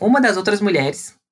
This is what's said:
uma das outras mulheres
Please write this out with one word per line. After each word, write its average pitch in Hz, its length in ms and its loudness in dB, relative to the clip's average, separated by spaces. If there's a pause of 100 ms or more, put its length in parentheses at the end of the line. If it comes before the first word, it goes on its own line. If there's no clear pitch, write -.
uma 240 180 2
das 220 180 2
outras 208 220 -2
mulheres 156 560 -2 (160)